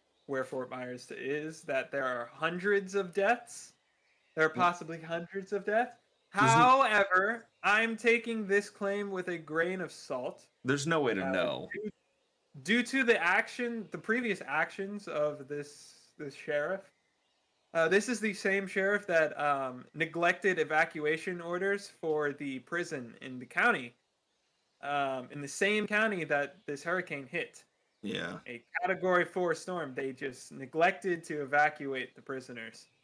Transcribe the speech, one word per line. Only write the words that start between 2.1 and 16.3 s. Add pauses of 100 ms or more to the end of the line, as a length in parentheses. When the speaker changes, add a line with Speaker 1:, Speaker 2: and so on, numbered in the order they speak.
Speaker 1:
hundreds
of
deaths. (640)
There
are
Speaker 2:
Mm.
Speaker 1:
possibly
hundreds
of
deaths. (360)
Speaker 2:
There's
n-
Speaker 1:
However, (160)
I'm
taking
this
claim
with
a
grain
of
salt. (160)
Speaker 2:
There's
no
way
to
Speaker 1:
Uh,
Speaker 2:
know.
Speaker 1:
due, (760)
due
to
the
action,
the
previous
actions
of
this,
this